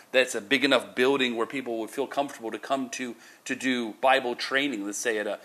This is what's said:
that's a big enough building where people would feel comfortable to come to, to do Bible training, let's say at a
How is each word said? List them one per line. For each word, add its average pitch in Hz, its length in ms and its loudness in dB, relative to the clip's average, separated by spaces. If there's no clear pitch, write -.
that's 127 240 4
a 113 40 -2
big 127 240 2
enough 135 300 4
building 127 400 4
where 113 120 0
people 117 340 -6
would 107 100 -6
feel 135 160 -4
comfortable 127 460 -4
to 110 60 -6
come 135 320 -4
to, 123 260 -8
to 131 100 -4
do 117 380 -2
Bible 127 420 2
training, 131 500 -2
let's 104 120 -6
say 113 200 -2
at 104 80 -2
a 98 180 -4